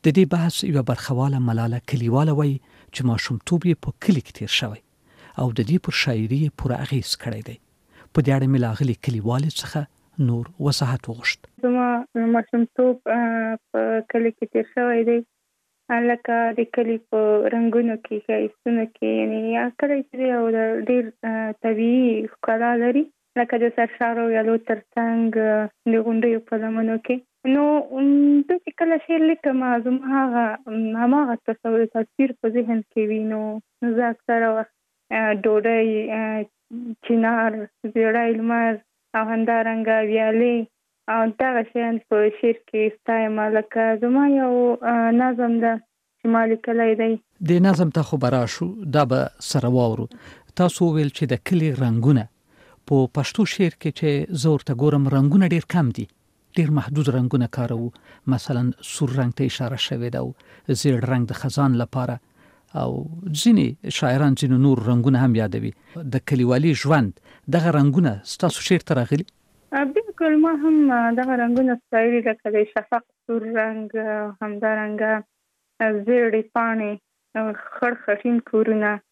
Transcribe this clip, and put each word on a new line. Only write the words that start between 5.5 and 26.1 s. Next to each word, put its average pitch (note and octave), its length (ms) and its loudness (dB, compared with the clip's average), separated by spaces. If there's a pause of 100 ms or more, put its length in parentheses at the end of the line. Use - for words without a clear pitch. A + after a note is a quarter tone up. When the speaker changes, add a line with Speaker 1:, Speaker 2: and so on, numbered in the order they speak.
Speaker 1:
د A#2 80 -4 (100)
دې F3 160 4
پر - 160 -4
شاعري A#2 400 0
یې D3+ 80 0 (120)
پوره B2 260 -4
اغیز B2+ 340 -4
کړی A2 260 -8
دی. A#2 80 -16 (580)
په - 100 4
دې C#3 120 4
اړه C3+ 160 2
مې C3+ 100 4
له A#2 120 0
اغلې B2 300 -2
کلیوالې B2 460 -2 (100)
څخه - 200 -6 (480)
نور A#2+ 160 -2 (240)
وضاحت C3 400 -2
وغوښت. A#2+ 320 -8 (260)
Speaker 2:
زما B3 220 0 (480)
ماشومتوب، A#3+ 680 0
په A3+ 760 -2 (320)
کلي A3+ 240 0
کې A3+ 160 -6
تیر A3+ 140 0 (100)
شوی A#3+ 340 0
دی، A#3 100 2 (680)
لکه A#3+ 500 0 (180)
د A#3 180 0
کلي A3+ 220 0 (140)
په A3 100 2 (320)
رنګونو A#3 420 2 (120)
کې، G#3+ 180 -6
ښایستونو A3 580 -2 (140)
کې، A3 120 -4 (120)
یعنې A3 200 -2 (180)
یا A#3 40 -2 (200)
کلی C#4+ 260 0
چې - 120 -20
دی، C4 80 0 (100)
او A#3 60 0 (120)
د - 20 0 (300)
ډېر، B3 160 2 (600)
طبیعي A#3 460 2 (220)
ښکلا A#3 400 -2 (100)
لري، B3 220 2 (360)
لکه A#3+ 220 0
د A#3 160 0
سرشارو A#3 480 -2
ویالو A3+ 320 0 (100)
تر G#3+ 140 -2
څنګ، A#3 480 -2 (640)
د A3+ 160 2
غونډیو A3+ 420 0